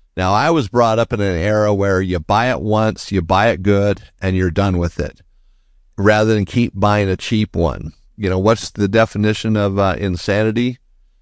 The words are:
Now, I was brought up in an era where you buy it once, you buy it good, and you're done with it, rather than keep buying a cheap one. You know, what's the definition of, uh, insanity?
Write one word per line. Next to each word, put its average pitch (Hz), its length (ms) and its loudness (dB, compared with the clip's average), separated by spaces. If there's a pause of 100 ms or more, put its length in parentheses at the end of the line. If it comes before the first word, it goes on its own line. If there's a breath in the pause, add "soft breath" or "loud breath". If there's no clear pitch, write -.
(160)
Now, 92 160 0
I 127 180 2
was 147 180 0
brought 117 300 2
up 117 140 -2
in 107 80 -2
an 98 160 -2
era 104 380 0
where 98 260 0
you 90 180 -2
buy 107 320 0
it 87 120 -4
once, 107 500 -2
you 95 80 0
buy 95 280 2
it 95 140 -2
good, 101 380 2 (200)
and 95 140 -2
you're 92 160 0
done 95 280 0
with 85 200 -4
it, - 220 -8 (800)
rather 107 360 4
than 101 120 0
keep - 280 -2
buying 104 360 2
a 90 60 0
cheap - 380 -2
one. 80 380 -2 (240)
You 101 140 -4
know, 92 80 0
what's 107 320 0
the 101 180 -2
definition 107 680 0
of, 101 220 0
uh, 95 200 2
insanity? 107 800 -2 (440)